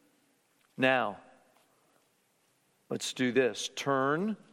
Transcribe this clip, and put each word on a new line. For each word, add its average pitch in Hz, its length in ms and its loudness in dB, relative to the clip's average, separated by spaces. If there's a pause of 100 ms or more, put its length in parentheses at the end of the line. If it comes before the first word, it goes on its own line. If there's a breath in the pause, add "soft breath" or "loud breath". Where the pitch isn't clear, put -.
(760 loud breath)
Now, 127 440 2 (1700)
let's - 240 -6
do 127 180 0
this. 117 380 0
Turn 143 680 0 (180)